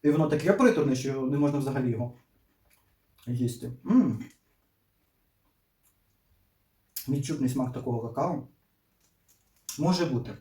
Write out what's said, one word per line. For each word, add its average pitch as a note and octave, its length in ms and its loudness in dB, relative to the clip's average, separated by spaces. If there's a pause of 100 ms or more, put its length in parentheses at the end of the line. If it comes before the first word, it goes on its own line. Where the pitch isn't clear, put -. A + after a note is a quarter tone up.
і D3 80 4
воно D#3 180 4
таке D3+ 240 2
приторне, D3+ 440 4
що C3+ 260 -4
не C#3 160 0
можна C#3+ 200 2
взагалі B2+ 320 0
його A#2 280 -4 (1080)
їсти. B2 460 -4 (140)
М. F#3 380 4 (2750)
Відчутний C3+ 420 -2
смак B2+ 220 -4
такого A#2+ 360 -4
какао. - 400 -4 (1300)
Може F3 260 2
бути. B2 360 -4